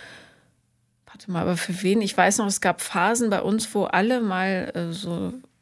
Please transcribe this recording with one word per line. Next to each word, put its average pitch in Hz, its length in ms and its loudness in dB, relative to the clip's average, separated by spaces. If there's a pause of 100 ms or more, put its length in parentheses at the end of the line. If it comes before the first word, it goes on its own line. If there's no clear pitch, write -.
(1080)
warte - 240 -16
mal, 170 100 -2
aber 180 160 0
für 185 260 -4
wen? 202 200 4
Ich 208 120 -2
weiß 185 240 6
noch, 214 80 2
es 202 140 -2
gab 180 220 0
Phasen 220 480 2
bei 196 100 2
uns, 220 340 -2
wo 196 100 2
alle 233 360 2
mal, 185 540 -2
äh, 170 180 -4
so 175 400 -6 (300)